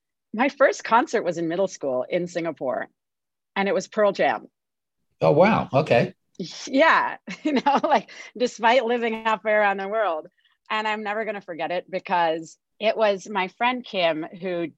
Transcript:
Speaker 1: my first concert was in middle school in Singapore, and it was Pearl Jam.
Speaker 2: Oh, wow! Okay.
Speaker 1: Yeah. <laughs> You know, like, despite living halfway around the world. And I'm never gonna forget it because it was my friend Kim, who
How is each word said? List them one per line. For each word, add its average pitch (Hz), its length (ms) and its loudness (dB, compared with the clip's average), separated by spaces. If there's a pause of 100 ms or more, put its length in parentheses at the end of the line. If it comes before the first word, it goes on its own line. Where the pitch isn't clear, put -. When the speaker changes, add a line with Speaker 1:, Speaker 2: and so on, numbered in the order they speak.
(340)
Speaker 1:
my 226 160 0
first - 340 2
concert 226 380 2
was 165 160 -2
in 170 100 -2
middle 185 200 0
school 127 380 -4
in 175 200 -2
Singapore, 160 600 -6 (680)
and 196 100 0
it 196 60 0
was 185 160 -2
Pearl 202 240 2
Jam. 135 340 0 (760)
Speaker 2:
Oh, 160 100 4
wow! 180 400 4
Okay. 127 400 2 (540)
Speaker 1:
Yeah. 269 500 4 (120)
<laughs> 185 140 -12
You 302 120 -2
know, 269 280 2
like, 262 280 0 (260)
despite 233 480 2
living 226 400 -2
halfway 220 280 0
around 202 260 2
the 196 100 -6
world. 190 380 -2 (440)
And 214 160 -2
I'm 214 160 -4
never 208 220 -4
gonna 202 160 -6
forget 160 300 -8
it 175 200 -6
because 165 680 -2 (200)
it 220 160 0
was 202 320 0
my 196 220 -4
friend 247 340 -2
Kim, 165 400 -2
who 175 440 -6 (120)